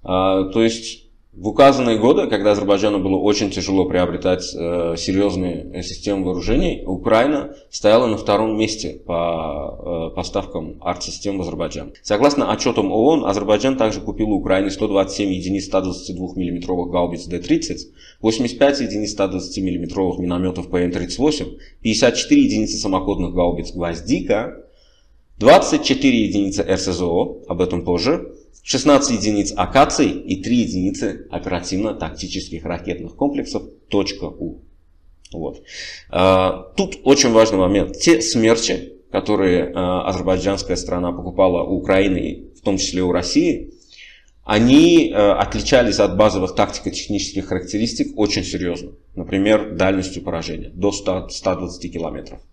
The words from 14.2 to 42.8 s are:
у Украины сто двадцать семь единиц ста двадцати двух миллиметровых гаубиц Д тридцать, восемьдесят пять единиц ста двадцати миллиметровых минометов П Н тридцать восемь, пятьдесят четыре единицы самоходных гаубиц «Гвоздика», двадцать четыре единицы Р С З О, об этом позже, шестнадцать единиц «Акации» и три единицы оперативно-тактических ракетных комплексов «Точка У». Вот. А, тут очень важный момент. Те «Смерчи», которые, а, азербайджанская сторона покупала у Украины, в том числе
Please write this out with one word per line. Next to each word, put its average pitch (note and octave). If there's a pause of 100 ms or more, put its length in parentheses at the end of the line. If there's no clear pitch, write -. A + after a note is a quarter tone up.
у F#2+
Украины F#2+
сто G#2
двадцать G2
семь G2
единиц F#2
ста F#2+
двадцати F#2
двух F2
миллиметровых F2
гаубиц E2+
Д F2
тридцать, - (320)
восемьдесят A2
пять C#3
единиц G2+
ста F#2+
двадцати F#2
миллиметровых F2+
минометов F2+
П F2+
Н F2+
тридцать F2
восемь, C#3+ (220)
пятьдесят A#2
четыре C#3+
единицы A2
самоходных F#2
гаубиц F2
«Гвоздика», F2 (720)
двадцать D3+
четыре C3
единицы G2
Р F#2+
С F#2
З F2
О, F2 (100)
об F2+
этом F2+
позже, - (280)
шестнадцать C3+
единиц G#2
«Акации» C3+
и F#2+
три A#2+
единицы F#2+
оперативно-тактических F2+
ракетных F2
комплексов C#3+ (260)
«Точка G2
У». - (720)
Вот. D#2+ (480)
А, F#2
тут G3
очень C3
важный A2
момент. F#2
Те E3
«Смерчи», A2+ (180)
которые, F#2+
а, F2+
азербайджанская F#2+
сторона F2+
покупала F2+
у F#2
Украины, F#2
в -
том G2
числе F2+